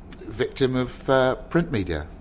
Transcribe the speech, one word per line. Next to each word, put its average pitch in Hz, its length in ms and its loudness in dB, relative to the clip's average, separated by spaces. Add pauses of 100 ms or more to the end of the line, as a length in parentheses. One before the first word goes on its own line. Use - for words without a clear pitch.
(200)
victim 127 560 0
of, 123 340 -2
uh, 127 260 6
print - 360 0
media, 85 340 -2 (160)